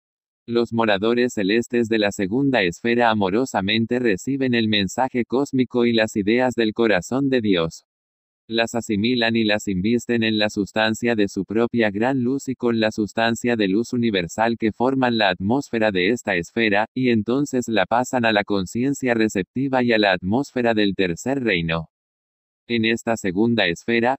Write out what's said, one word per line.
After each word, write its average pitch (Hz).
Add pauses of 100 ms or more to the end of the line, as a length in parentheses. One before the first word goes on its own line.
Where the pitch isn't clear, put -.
(460)
Los 117
moradores 113
celestes 113
de 110
la 101
segunda 113
esfera 120
amorosamente 110
reciben 127
el 113
mensaje 107
cósmico 123
y 120
las 110
ideas 117
del 113
corazón 117
de 131
Dios. 90 (640)
Las 117
asimilan 113
y 113
las 104
invisten 113
en 110
la 107
sustancia 110
de 104
su 95
propia 113
gran 120
luz 135
y 131
con 117
la 110
sustancia 113
de 107
luz 104
universal 113
que 110
forman 123
la 104
atmósfera 110
de 92
esta 113
esfera, 104
y 131
entonces 120
la 104
pasan 123
a 113
la 104
conciencia 117
receptiva 123
y 120
a 110
la 104
atmósfera 117
del 104
tercer 98
reino. 82 (760)
En 117
esta 113
segunda 104
esfera, 117